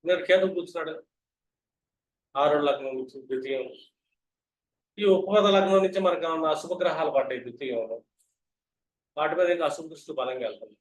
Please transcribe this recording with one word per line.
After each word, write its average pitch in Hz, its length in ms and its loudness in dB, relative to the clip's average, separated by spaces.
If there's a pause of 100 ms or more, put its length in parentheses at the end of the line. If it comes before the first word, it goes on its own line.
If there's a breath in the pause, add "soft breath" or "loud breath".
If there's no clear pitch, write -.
మీరు 175 240 0
కేతువు 185 280 4
కూర్చున్నాడు 160 380 -8 (1500)
ఆరుడు 147 260 2
లగ్నం 135 300 -2
నుంచి 131 200 -10 (120)
ద్వితీయం, 131 340 -4 (1400)
ఈ - 20 0 (100)
ఉపపద 196 320 4 (100)
లగ్నం 190 300 4
నుంచి 190 220 -2
మనకు 170 200 0
ఏమన్నా 160 280 0
అశుభ - 260 -8
గ్రహాలు 156 340 0
పడ్డాయి 131 300 0
ద్వితీయంలో, 117 520 -8 (1200)
వాటి 156 200 -2
మీద 180 180 4
ఇంకా 165 140 -2
అశుభ 160 240 -8
దృష్టి - 260 -16
బలంగా 127 280 -6
వెళ్తుంది. - 340 -12